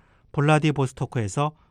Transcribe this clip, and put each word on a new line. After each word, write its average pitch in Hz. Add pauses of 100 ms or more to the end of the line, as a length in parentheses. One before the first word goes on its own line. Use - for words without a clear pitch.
(320)
블라디보스토크에서 143 (180)